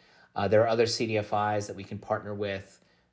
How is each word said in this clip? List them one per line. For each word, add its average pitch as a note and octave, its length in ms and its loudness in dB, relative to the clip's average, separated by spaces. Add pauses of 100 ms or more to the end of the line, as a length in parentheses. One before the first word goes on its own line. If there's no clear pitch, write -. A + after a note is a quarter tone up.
(360)
Uh, G2+ 100 0
there G#2+ 160 6
are A#2 60 4
other A2+ 180 4
C A2 200 -2
D A2 100 -2
F G#2 160 -2
Is G#2 360 0
that F#2+ 80 -12
we G2 80 -12
can G2+ 140 -12
partner G#2 360 -6
with, G2 460 -8 (320)